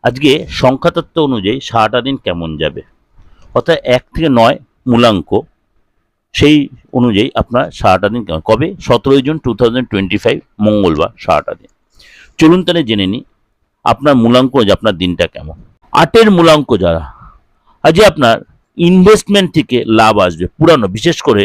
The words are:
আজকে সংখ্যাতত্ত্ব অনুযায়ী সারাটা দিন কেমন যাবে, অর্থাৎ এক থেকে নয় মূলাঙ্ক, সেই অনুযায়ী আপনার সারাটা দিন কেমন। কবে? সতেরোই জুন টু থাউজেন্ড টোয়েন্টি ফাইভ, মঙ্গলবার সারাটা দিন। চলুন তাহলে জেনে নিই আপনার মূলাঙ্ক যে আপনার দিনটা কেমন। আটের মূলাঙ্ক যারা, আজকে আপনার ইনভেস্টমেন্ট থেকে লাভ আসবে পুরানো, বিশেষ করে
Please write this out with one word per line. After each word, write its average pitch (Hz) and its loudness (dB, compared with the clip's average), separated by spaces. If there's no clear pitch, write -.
আজকে 127 0
সংখ্যাতত্ত্ব 156 -2
অনুযায়ী 117 -4
সারাটা 113 -2
দিন 135 -6
কেমন 85 -6
যাবে, 76 -6
অর্থাৎ 151 -2
এক 127 0
থেকে 156 -2
নয় 117 4
মূলাঙ্ক, 117 0
সেই 147 2
অনুযায়ী 120 0
আপনার 117 -2
সারাটা 95 0
দিন 120 -6
কেমন। 80 -8
কবে? 120 0
সতেরোই 135 0
জুন 156 -4
টু 127 -6
থাউজেন্ড 120 -2
টোয়েন্টি 98 -4
ফাইভ, 127 -2
মঙ্গলবার 101 0
সারাটা 73 -2
দিন। - -20
চলুন 165 4
তাহলে 170 -2
জেনে 104 -2
নিই 110 -6
আপনার 135 2
মূলাঙ্ক 123 2
যে 98 2
আপনার 107 -2
দিনটা 87 -2
কেমন। - -16
আটের 220 4
মূলাঙ্ক 165 2
যারা, 82 -2
আজকে 165 4
আপনার 143 2
ইনভেস্টমেন্ট 190 2
থেকে 127 -2
লাভ 110 4
আসবে 85 -6
পুরানো, 147 2
বিশেষ 156 -2
করে 139 2